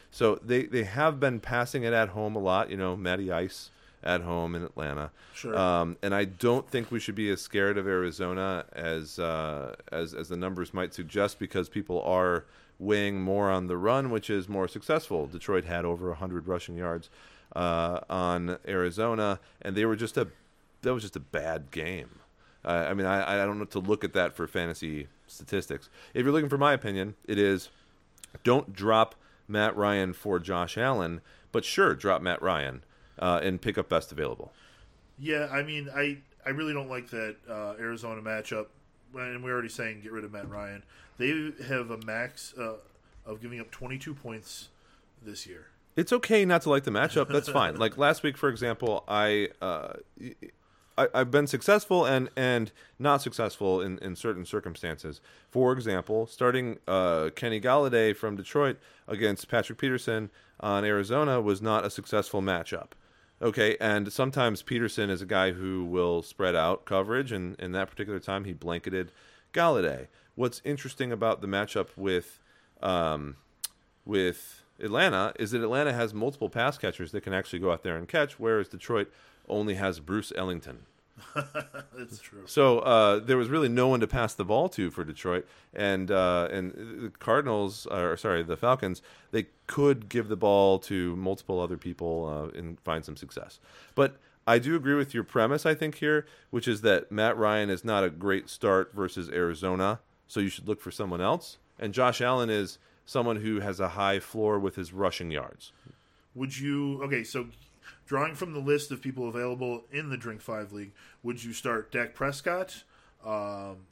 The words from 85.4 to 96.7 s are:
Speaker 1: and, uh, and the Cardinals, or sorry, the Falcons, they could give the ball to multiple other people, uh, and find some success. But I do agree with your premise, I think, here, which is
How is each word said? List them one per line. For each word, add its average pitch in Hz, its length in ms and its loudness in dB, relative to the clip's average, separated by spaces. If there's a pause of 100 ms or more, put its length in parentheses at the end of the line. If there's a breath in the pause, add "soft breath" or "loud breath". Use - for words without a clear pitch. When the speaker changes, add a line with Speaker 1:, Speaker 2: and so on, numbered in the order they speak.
Speaker 1:
and, 98 360 0
uh, 90 400 4
and 92 220 -4
the 110 460 -12
Cardinals, 110 680 0
or 87 300 0
sorry, 87 260 0
the 82 140 -4
Falcons, 117 460 2 (280 loud breath)
they 107 160 0 (200)
could 135 420 2
give 113 200 -2
the 107 80 -2
ball 98 440 6
to 90 360 -2
multiple 95 440 -2
other 87 160 -2
people, 80 800 -4
uh, - 40 -12
and 82 220 -12
find 80 240 -4
some 73 120 -12
success. - 440 -14 (340 loud breath)
But 139 220 2 (300 soft breath)
I 117 120 8
do 135 160 0
agree 143 200 2
with 139 200 0
your 113 80 0
premise, 123 440 2
I 156 80 4
think, 151 220 -4
here, 151 300 2 (240 loud breath)
which 120 160 -4
is 113 140 0